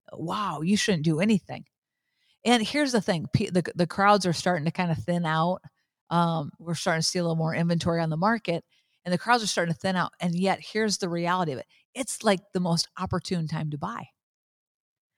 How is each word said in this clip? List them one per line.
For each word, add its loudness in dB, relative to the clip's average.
Wow, -6
you 4
shouldn't 0
do 2
anything." 0
And 4
here's 0
the 2
thing. -2
P-, 0
the, 2
the 0
crowds 4
are 2
starting 0
to 0
kinda 0
thin -2
out. 0
Um, 0
we're -6
starting 0
to 0
see -2
a 0
little 0
more 0
inventory 0
on 0
the -2
market, 0
and -4
the 2
crowds 2
are -2
starting 0
to -10
thin -2
out. 0
And 0
yet, 2
here's -2
the -4
reality 0
of -4
it. -12
It's, -8
like, 4
the 0
most 0
opportune -4
time -4
to -6
buy. -10